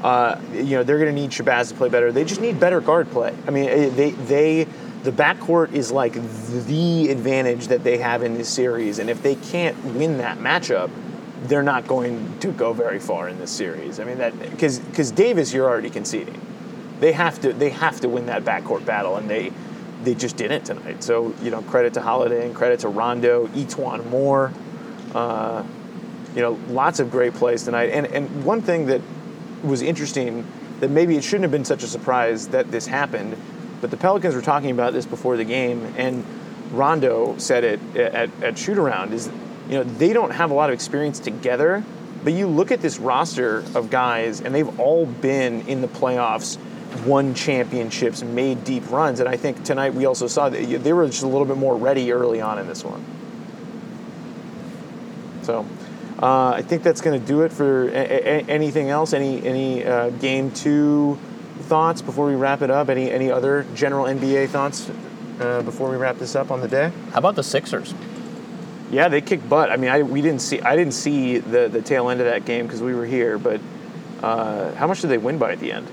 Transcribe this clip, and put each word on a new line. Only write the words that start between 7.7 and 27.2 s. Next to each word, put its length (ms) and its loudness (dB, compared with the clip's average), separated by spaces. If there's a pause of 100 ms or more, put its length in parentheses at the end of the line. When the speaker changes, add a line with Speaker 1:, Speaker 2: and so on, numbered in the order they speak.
Speaker 1:
they 140 4
have 240 0
in 140 0
this 120 -4
series, 520 0
and 100 -2
if 140 -4
they 120 4
can't 400 -2 (200)
win 240 0
that 180 -4
matchup, 540 0 (540)
they're 180 2
not 240 2
going 520 -2
to 120 -2
go 200 0
very 280 -2
far 280 -4
in 120 -8
this 120 -8
series. 480 -6
I 40 -6
mean, 160 -8
that, 140 0 (260)
'cause, 220 0 (120)
'cause 160 0
Davis, 420 4
you're 160 4
already 220 2
conceding. 500 -6 (600)
They 140 6
have 280 0
to, 120 2
they 180 2
have 300 -2
to 80 0
win 180 -2
that 160 -2
backcourt 420 -2
battle, 300 0
and 120 -6
they, 240 -2 (520)
they 100 2
just 240 -4
didn't 280 -2
tonight. 380 -8
So, 380 0
you 80 -4
know, 140 -4
credit 320 -2
to 60 -2
Holiday 440 0
and 80 -8
credit 280 0
to 60 -4
Rondo, 600 2
E'Twaun 640 -6
Moore. 420 2 (600)
Uh, 480 -2 (720)
you 80 0
know, 160 0 (120)
lots 320 2
of 100 0
great 220 2